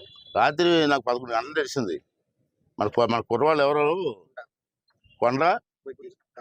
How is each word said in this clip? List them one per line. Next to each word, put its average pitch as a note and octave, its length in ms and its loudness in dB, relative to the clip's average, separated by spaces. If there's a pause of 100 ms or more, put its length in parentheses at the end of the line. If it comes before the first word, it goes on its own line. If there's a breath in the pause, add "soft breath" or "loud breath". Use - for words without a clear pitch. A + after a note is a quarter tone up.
(360)
రాత్రి D#3 520 2
నాకు C#3 140 2
పదకొండు B2 320 -4
గంటలు A#2+ 200 -4
తెలిసింది. B2+ 480 -4 (800)
మన G#2 80 0
కు-, A#2 240 2
మన A#2 80 0
కుర్రవాళ్ళు C#3+ 440 0
ఎవరు? D3 600 -2 (920)
కొండ, C#3+ 400 0 (800)